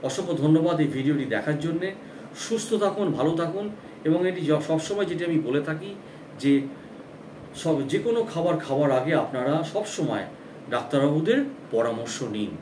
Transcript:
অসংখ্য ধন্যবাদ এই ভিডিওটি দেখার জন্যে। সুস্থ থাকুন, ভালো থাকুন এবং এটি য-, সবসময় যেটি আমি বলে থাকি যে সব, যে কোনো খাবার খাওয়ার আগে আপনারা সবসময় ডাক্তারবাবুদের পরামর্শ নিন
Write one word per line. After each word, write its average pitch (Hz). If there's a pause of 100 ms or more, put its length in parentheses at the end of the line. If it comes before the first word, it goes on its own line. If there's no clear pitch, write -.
অসংখ্য 175
ধন্যবাদ 156
এই 147
ভিডিওটি 135
দেখার 117
জন্যে। 170 (400)
সুস্থ -
থাকুন, 202
ভালো 143
থাকুন 185 (340)
এবং 170
এটি 180
য-, 151
সবসময় 190
যেটি 170
আমি 160
বলে 135
থাকি 180 (440)
যে 139 (960)
সব, 143
যে 175
কোনো 226
খাবার 170
খাওয়ার 143
আগে 147
আপনারা 135 (100)
সবসময় 120 (460)
ডাক্তারবাবুদের 151 (260)
পরামর্শ 113
নিন 104